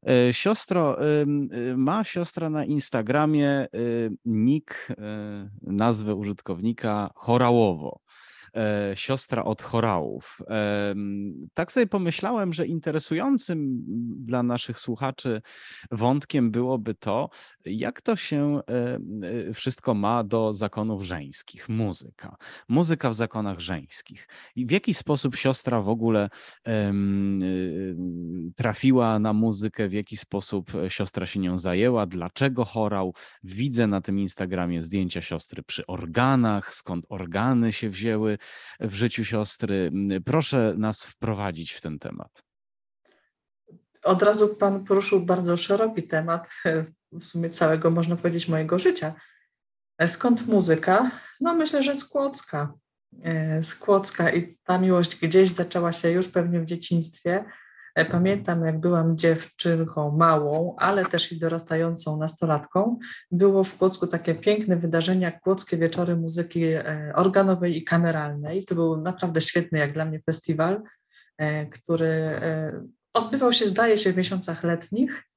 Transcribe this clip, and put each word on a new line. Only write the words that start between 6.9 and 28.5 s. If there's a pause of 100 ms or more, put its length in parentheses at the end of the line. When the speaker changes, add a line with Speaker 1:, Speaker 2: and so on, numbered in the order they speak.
Speaker 1:
Chorałowo. (560)
E,
siostra
od
chorałów.
Em,
tak
sobie
pomyślałem,
że
interesującym (340)
dla
naszych
słuchaczy (480)
wątkiem
byłoby
to, (340)
jak
to
się,
e, (500)
e,
wszystko
ma
do
zakonów
żeńskich,
muzyka. (320)
Muzyka
w
zakonach
żeńskich. (280)
I
w
jaki
sposób
siostra
w
ogóle, (360)
em,
y, (600)